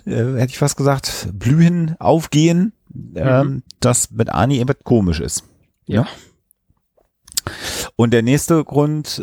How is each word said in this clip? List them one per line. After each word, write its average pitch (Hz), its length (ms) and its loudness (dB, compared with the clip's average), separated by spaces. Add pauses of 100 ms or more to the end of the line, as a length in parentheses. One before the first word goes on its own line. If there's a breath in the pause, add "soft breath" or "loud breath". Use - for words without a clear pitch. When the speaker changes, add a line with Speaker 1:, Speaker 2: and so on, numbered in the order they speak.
Speaker 1:
äh, 123 340 -2
hätte 127 120 -2
ich - 60 -16
fast 143 200 -2
gesagt, 139 560 -2
Blühen 160 680 2
aufgehen, 165 720 2 (440)
ähm, 131 320 2
Speaker 2:
Mhm. 135 160 -6 (180)
Speaker 1:
dass - 300 0
mit 110 180 -2
Ani 123 300 2
irgendwas - 260 -2
komisch 92 340 2
ist. - 240 -8 (420)
Speaker 2:
Ja. 104 180 0
Speaker 1:
Ne? - 40 -4 (1900 loud breath)
Und 117 140 2
der 117 100 4
nächste 143 420 2
Grund, 147 600 -2